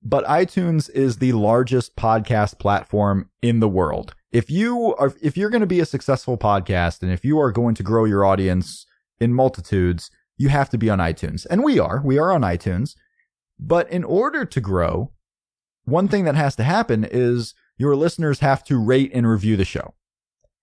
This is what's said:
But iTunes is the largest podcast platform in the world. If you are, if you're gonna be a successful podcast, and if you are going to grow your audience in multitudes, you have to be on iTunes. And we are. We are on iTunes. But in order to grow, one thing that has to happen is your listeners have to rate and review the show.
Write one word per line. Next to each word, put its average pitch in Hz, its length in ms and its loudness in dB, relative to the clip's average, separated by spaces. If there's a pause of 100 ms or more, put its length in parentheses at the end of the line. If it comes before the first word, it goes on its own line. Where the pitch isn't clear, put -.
But 123 240 -2
iTunes 170 640 0
is 135 280 0
the 127 140 2
largest 117 640 0
podcast 110 600 0
platform 101 720 0 (120)
in 117 180 2
the 110 80 4
world. 90 460 -2 (180)
If 117 180 0
you 226 440 0
are, 139 260 0
if 151 160 -2
you're 208 140 -2
gonna 226 160 0
be 175 140 0
a 165 60 2
successful 127 520 -4
podcast, 92 640 0
and 92 100 -2
if 90 120 -6
you 147 160 2
are 131 120 2
going 117 220 0
to 110 80 -8
grow 110 220 2
your 101 200 2
audience 95 600 0 (320)
in 120 160 0
multitudes, 95 760 0 (260)
you 139 120 0
have 139 220 0
to 123 80 -2
be 110 100 0
on 101 120 2
iTunes. 82 500 -4
And 226 140 0
we 285 140 2
are. 113 260 -2
We 135 140 2
are 170 140 2
on 160 100 2
iTunes. 92 520 -2 (640)
But 170 320 0
in 143 140 -4
order 240 420 -2
to - 140 -4
grow, 98 520 -2 (720)
one 185 240 0
thing 196 160 0
that 147 120 0
has 147 200 0
to - 60 -2
happen 131 480 0
is 120 440 -2 (220)
your 143 200 2
listeners 156 420 0
have 135 260 0
to 135 140 0
rate 131 340 2
and 117 160 2
review 107 280 2
the 95 100 2
show. - 280 -10 (680)